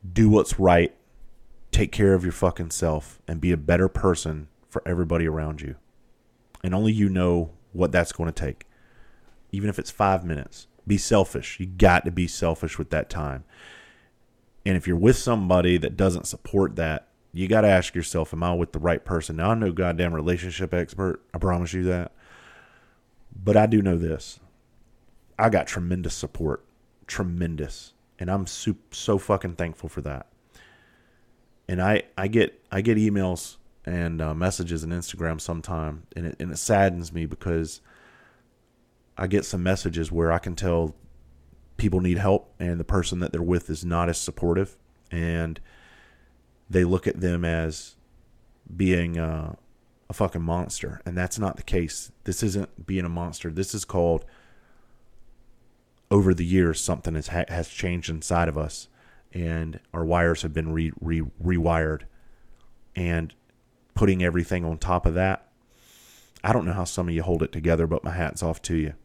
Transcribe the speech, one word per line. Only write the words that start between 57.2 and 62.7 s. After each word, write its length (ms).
ha-, 200
has 200
changed 400
inside 400
of 80
us, 320
and 460
our 140
wires 360
have 120
been 180
re-, 280
re-, 220
rewired, 600